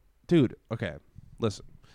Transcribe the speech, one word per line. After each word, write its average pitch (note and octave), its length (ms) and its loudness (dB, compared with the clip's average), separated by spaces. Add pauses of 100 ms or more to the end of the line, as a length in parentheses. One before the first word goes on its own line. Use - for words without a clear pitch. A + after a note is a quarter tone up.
(280)
dude, D#3 280 4 (160)
okay, G2+ 220 -8 (440)
listen. - 280 -4 (300)